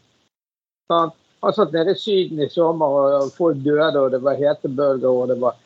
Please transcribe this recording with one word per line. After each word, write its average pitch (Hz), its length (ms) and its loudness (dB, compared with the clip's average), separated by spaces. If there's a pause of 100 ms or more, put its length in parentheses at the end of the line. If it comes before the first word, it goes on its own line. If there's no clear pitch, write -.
(880)
Sant? 165 240 0 (300)
Han 196 100 0
satt 170 200 0
nede 165 180 2
i - 80 -4
Syden 180 420 -2
i 135 80 -2
sommer, 165 380 0
og 139 460 0
folk 165 240 0
døde, 147 420 0
og 131 120 2
det 127 120 -2
var 139 120 0
hetebølger, 139 760 -2
og 127 200 0
det 127 100 -2
var... 120 140 0 (120)